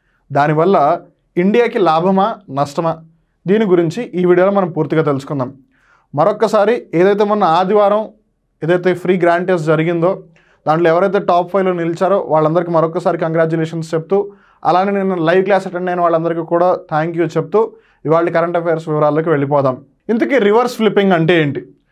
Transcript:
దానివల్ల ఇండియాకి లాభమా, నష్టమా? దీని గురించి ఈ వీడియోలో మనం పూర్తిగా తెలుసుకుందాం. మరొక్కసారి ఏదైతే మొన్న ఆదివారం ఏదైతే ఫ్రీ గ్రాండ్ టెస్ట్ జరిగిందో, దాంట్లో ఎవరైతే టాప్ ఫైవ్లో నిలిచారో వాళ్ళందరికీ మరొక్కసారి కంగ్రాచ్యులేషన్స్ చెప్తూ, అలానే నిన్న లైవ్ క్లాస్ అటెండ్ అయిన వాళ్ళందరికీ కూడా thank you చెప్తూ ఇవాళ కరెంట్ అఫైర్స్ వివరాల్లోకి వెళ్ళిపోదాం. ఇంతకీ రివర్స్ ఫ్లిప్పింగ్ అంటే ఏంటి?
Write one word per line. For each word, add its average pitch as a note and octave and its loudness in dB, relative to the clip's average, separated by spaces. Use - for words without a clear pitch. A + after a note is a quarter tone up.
దానివల్ల D#3 2
ఇండియాకి A3+ 0
లాభమా, F#3+ 0
నష్టమా? C#3+ -4
దీని G#3 2
గురించి F3 0
ఈ F3+ -2
వీడియోలో F3+ 2
మనం F#3+ -2
పూర్తిగా D#3 -2
తెలుసుకుందాం. C#3 -6
మరొక్కసారి G#3 0
ఏదైతే G3+ 2
మొన్న G#3 0
ఆదివారం G3+ 2
ఏదైతే F3+ 0
ఫ్రీ F3+ -2
గ్రాండ్ F3 0
టెస్ట్ E3+ 0
జరిగిందో, E3+ 0
దాంట్లో D#3+ 2
ఎవరైతే F#3 2
టాప్ F3+ 0
ఫైవ్లో F#3+ 0
నిలిచారో F3 -2
వాళ్ళందరికీ D#3 0
మరొక్కసారి E3+ 0
కంగ్రాచ్యులేషన్స్ D#3+ -2
చెప్తూ, G3 -2
అలానే F#3 0
నిన్న G3 -2
లైవ్ F3 2
క్లాస్ F#3+ 0
అటెండ్ F3+ -6
అయిన F3+ -4
వాళ్ళందరికీ E3 0
కూడా E3+ 0
thank E3 -2
you E3+ 0
చెప్తూ G#3 0
ఇవాళ E3 2
కరెంట్ F3 -2
అఫైర్స్ E3 -2
వివరాల్లోకి D3+ 0
వెళ్ళిపోదాం. C#3 0
ఇంతకీ A#3+ 0
రివర్స్ A#3 2
ఫ్లిప్పింగ్ G3+ 2
అంటే E3 2
ఏంటి? C#3+ -6